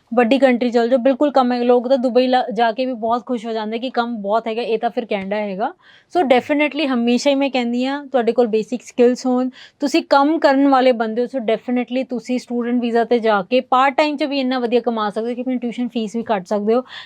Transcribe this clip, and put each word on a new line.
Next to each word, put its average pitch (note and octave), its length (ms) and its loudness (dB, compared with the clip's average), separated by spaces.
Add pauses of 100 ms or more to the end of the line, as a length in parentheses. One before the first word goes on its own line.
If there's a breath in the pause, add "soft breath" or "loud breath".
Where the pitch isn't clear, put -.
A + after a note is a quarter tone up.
(140)
ਵੱਡੀ B3 240 4
ਕੰਟਰੀ B3 320 2
ਚਲ A#3 180 2
ਜਾਓ, C4 100 4
ਬਿਲਕੁਲ C4+ 320 2
ਕੰਮ B3 220 2
ਹੈ। B3 120 -2
ਲੋਕ B3 240 2
ਤਾਂ C4+ 100 2
ਦੁਬਈ B3+ 280 2
ਲਾ-, B3+ 280 0
ਜਾ A3+ 180 2
ਕੇ B3+ 140 -4
ਵੀ C4 60 -4
ਬਹੁਤ A#3 340 -2
ਖੁਸ਼ A#3 200 -6
ਹੋ A3+ 60 -6
ਜਾਂਦੇ A3 260 -6
ਕਿ B3 120 -6
ਕੰਮ A#3+ 260 -4
ਬਹੁਤ G#3 300 -2
ਹੈਗਾ, A3+ 160 -4
ਇਹ A3 160 -2
ਤਾਂ A#3 120 -2
ਫਿਰ A#3+ 140 -6
ਕੈਨੇਡਾ G3 320 -6
ਹੈਗਾ। G#3 360 -4 (460 soft breath)
So F4+ 60 2
definitely C#4+ 680 0
ਹਮੇਸ਼ਾ A#3+ 360 2
ਹੀ C#4 40 2
ਮੈਂ C#4 160 0
ਕਹਿੰਦੀ B3 360 -2
ਹਾਂ, C#4+ 200 -6
ਤੁਹਾਡੇ A#3+ 260 0
ਕੋਲ A#3+ 140 2
ਬੇਸਿਕ A3 360 -4
ਸਕਿੱਲਸ B3 440 0
ਹੋਣ, B3+ 220 0 (320 loud breath)
ਤੁਸੀਂ E4 220 0
ਕੰਮ D4 360 4
ਕਰਨ C#4 300 4
ਵਾਲੇ C4 240 4
ਬੰਦੇ A3+ 300 -2
ਹੋ, A#3+ 40 -2
so B3+ 180 -6
definitely B3 640 -2
ਤੁਸੀਂ B3 280 -4
ਸਟੂਡੈਂਟ A#3+ 420 -2
ਵੀਜ਼ਾ A#3 240 0
'ਤੇ A#3+ 140 2
ਜਾ G#3+ 240 2
ਕੇ B3+ 180 2
ਪਾਰਟ C4 360 2
ਟਾਈਮ D4+ 200 0
'ਚ D#4 80 -2
ਵੀ C#4 160 -4
ਇੰਨਾ B3+ 180 -2
ਵਧੀਆ A#3+ 220 0
ਕਮਾ A3+ 300 -2
ਸਕਦੇ A3+ 200 -6
ਹੋ A#3+ 40 -4
ਕਿ A#3 60 -8
ਆਪਣੀ B3+ 180 -4
ਟਿਊਸ਼ਨ A#3+ 300 -6
ਫੀਸ A3 280 -6
ਵੀ A3+ 60 -4
ਕੱਟ G3+ 240 -4
ਸਕਦੇ G#3+ 280 0
ਹੋ। B3+ 80 0 (240 loud breath)